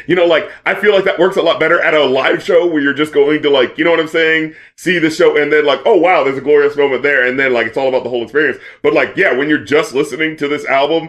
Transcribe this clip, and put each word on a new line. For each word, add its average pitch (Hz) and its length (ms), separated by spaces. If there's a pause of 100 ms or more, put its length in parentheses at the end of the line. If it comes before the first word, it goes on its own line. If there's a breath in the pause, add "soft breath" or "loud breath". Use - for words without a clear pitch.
You 165 80
know, 175 100
like, 160 240 (160 loud breath)
I 185 100
feel 202 180
like 190 120
that 190 120
works 180 200
a 151 40
lot 156 180
better 160 200
at 160 140
a 151 100
live 135 400
show 175 240
where 156 140
you're 139 120
just 151 200
going 147 300
to, 147 60
like, 131 280
you 156 80
know 170 60
what 165 100
I'm 156 80
saying? 160 460 (200 loud breath)
See 175 240
the 156 100
show 156 280
and 147 160
then, 151 120
like, 139 200
"Oh, 226 100
wow, 170 300
there's 135 120
a 135 40
glorious 143 340
moment 139 260
there." 139 240
And 127 140
then, 131 140
like, 117 140
it's 107 100
all 135 100
about 131 160
the 120 60
whole 123 140
experience. 135 340 (260 loud breath)
But, 147 100
like, 135 220
yeah, 190 160
when 131 160
you're 151 120
just 131 360
listening 151 400
to 143 140
this 143 160
album 143 440